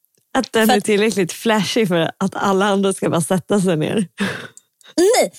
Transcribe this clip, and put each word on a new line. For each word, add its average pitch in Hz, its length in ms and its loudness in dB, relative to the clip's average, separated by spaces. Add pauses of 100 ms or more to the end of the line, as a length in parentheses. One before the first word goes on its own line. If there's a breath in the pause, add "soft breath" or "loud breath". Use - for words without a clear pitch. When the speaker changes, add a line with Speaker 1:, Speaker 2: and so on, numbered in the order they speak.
(340)
Speaker 1:
Att 262 180 -2
den 226 140 2
Speaker 2:
För 247 80 4
Speaker 1:
är 226 40 4
Speaker 2:
att 202 60 -6
Speaker 1:
tillräckligt 202 480 0
flashy 220 540 0
för 165 320 0
att 185 160 -4
alla 190 320 0
andra 196 260 0
ska - 180 -4
bara 165 100 0
sätta 190 400 0
sig 180 160 0
ner. 165 320 -2 (880 loud breath)
Speaker 2:
Nej, 349 420 2